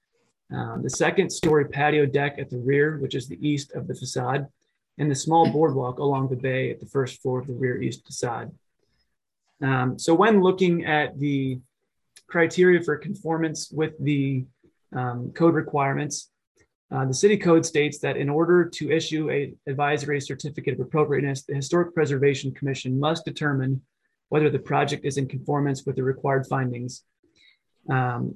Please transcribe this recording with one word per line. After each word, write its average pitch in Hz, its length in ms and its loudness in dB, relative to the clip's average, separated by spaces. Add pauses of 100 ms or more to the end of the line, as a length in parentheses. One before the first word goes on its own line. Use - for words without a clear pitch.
(500)
um, 120 320 -6
the 135 80 -4
second 170 380 0
story 151 380 2
patio 147 400 2
deck 139 320 -2
at 139 100 -10
the 127 100 -8
rear, 143 400 2
which 139 160 -6
is 127 140 -8
the - 180 -8
east 143 280 -2
of 131 120 -8
the 131 80 -6
facade, 131 520 -4 (520)
and 147 120 0
the 139 40 0
small 160 360 4
boardwalk 135 480 0
along 135 320 0
the 131 60 -4
bay 127 340 -2
at 117 100 -10
the - 60 -18
first 131 340 -4
floor 127 180 -2
of 127 80 -10
the 139 60 -8
rear 123 300 -2
east 127 240 -6
facade. 117 440 -8 (1120)
Um, 131 380 0
so 165 160 2
when 202 280 6
looking 180 440 4
at 151 320 0
the 135 420 -2 (640)
criteria 175 560 4
for 151 140 -2
conformance 160 760 -4
with 156 300 -4
the, 139 460 0 (500)
um, 123 360 -6
code 165 220 4
requirements, 143 760 -2 (600)
uh, 135 160 -2
the 131 80 0
city 202 240 4
code 165 260 6
states 147 360 0
that 139 180 -2
in 139 100 0
order 170 400 4
to 147 220 -6
issue 156 400 -2
a 139 240 -2 (120)
advisory 143 540 -2
certificate 139 540 -6
of 117 60 -6
appropriateness, 139 640 0
the 143 100 -8
Historic 170 400 0
Preservation 139 580 2
Commission 131 480 -4
must 160 240 0
determine 135 560 -2 (480)
whether 151 220 4
the 131 80 0
project 143 480 -2
is 139 100 -4
in 139 100 0
conformance 139 600 -2
with 135 100 -4
the 131 60 -2
required 135 440 0
findings. 127 580 -4 (840)
Um, 123 480 0